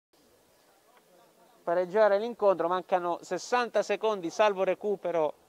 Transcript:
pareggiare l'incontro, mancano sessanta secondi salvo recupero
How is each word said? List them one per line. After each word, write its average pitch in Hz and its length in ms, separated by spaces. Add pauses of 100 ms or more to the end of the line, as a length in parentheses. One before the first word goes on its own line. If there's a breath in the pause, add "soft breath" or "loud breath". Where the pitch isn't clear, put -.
(1600)
pareggiare 185 560
l'incontro, 208 480
mancano 175 540
sessanta 220 600
secondi 202 480
salvo 202 340
recupero 175 720 (160)